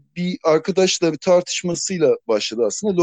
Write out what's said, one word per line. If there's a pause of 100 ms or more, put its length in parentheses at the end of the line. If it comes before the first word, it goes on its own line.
(160)
bir
arkadaşla
bir
tartışmasıyla (120)
başladı
aslında.